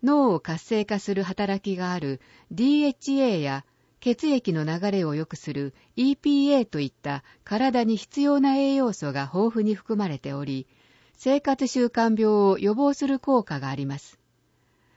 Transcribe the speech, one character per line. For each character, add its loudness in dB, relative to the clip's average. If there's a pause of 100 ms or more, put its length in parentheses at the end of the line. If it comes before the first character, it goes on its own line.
脳 4
を 0
活 -6
性 -2
化 -2
す -4
る -2
働 -4
き -4
が -4
あ -4
る -6 (300)
デ -2
ィ 4
ー 2
エ 2
イ 0
チ -4
エ 2
ー -2
や -6 (340)
血 -2
液 0
の -2
流 -2
れ 0
を -2
良 -4
く -12
す -10
る -6 (220)
イ 2
ー -4
ピ 2
ー 4
エ 4
ー -2
と -6
い -2
っ -8
た -8 (200)
体 0
に 2
必 -6
要 4
な 4
栄 2
養 0
素 -6
が -6
豊 0
富 0
に 0
含 -6
ま 0
れ -6
て -8
お -6
り、 -6 (480)
生 0
活 0
習 2
慣 2
病 2
を 4
予 2
防 2
す -4
る 0
効 2
果 -8
が -6
あ -6
り -4
ま -6
す。 -20 (800)